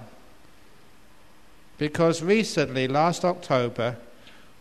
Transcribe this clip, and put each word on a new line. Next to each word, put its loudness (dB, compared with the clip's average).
Because 0
recently, 0
last 0
October, -2